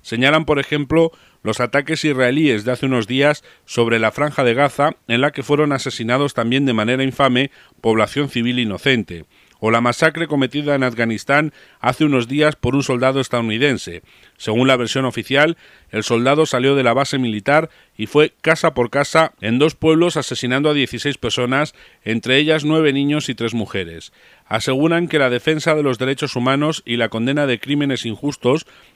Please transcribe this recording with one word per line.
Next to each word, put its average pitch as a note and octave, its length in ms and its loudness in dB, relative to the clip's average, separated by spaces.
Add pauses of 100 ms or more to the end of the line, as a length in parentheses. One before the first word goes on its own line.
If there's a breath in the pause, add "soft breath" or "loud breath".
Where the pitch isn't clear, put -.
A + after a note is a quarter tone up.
Señalan, C#3+ 440 0
por D3 140 0
ejemplo, D3+ 520 0 (320 soft breath)
los A2 160 -4
ataques C#3 460 -2
israelíes C3 580 2
de B2 80 -2
hace B2+ 140 -4
unos B2 220 0
días C#3 360 0 (220 soft breath)
sobre A#2 340 0
la A2 120 2
Franja C#3+ 320 -2
de A#2+ 100 4
Gaza, C#3+ 380 0 (160)
en A#2 140 0
la D3 100 2
que C3+ 120 -8
fueron D3 300 2
asesinados B2+ 600 -2
también B2 320 0
de C3 80 2
manera A#2+ 300 0
infame C3 480 0 (300 soft breath)
población A2+ 480 0
civil B2 300 -2
inocente, G#2 680 -2 (340 soft breath)
o A2 120 0
la A#2 100 2
masacre D#3+ 460 0
cometida C#3+ 480 -2
en C3+ 80 0
Afganistán A#2+ 680 -2 (260 soft breath)
hace C3+ 240 0
unos C3 240 2
días D3 280 0
por B2 200 -2
un C#3 80 0
soldado C3 380 0
estadounidense. A2+ 840 -2 (340 soft breath)
Según A#2 300 0
la C3 80 4
versión B2 300 -2
oficial, C#3 520 0 (320 soft breath)
el G#2+ 140 -4
soldado C3 420 2
salió C3+ 300 2
de C3+ 80 0
la A#2 100 4
base C#3 240 -2
militar C3 520 0 (280 soft breath)
y A2 100 -6
fue D3+ 340 2
casa D#3+ 320 0
por A#2+ 160 0
casa D3 500 0
en A2+ 180 0
dos D3+ 160 2
pueblos D#3+ 440 2
asesinando C3+ 520 -2
a D3+ 40 2
dieciséis C3+ 440 -2
personas, B2+ 560 -2 (300 soft breath)
entre A#2 340 0
ellas D3+ 280 2
nueve D#3 260 2
niños C#3+ 380 0
y B2 40 -4
tres A2+ 200 -6
mujeres. F2+ 580 -6 (340 soft breath)
Aseguran D3 640 0
que D#3 120 0
la C3 100 2
defensa D#3 440 0
de D3+ 100 0
los C3 140 0
derechos C3 380 -4
humanos C#3 500 0
y A#2+ 120 -2
la A2+ 120 0
condena C#3 380 -2
de A#2+ 120 -2
crímenes C#3 460 -2
injustos C3+ 600 -2 (280 soft breath)